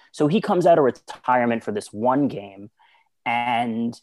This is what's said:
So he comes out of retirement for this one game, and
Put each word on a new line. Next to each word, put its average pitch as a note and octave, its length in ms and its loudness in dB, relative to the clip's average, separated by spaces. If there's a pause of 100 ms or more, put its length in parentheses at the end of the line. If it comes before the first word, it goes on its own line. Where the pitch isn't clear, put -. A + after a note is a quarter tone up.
(120)
So D3+ 160 0
he F#3+ 140 0
comes F3+ 240 0
out E3+ 140 6
of D3 40 6
retirement A#2+ 800 0
for A2+ 80 -6
this G#2 220 -8
one B2+ 340 0
game, G2 440 -14 (540)
and A#2+ 760 -2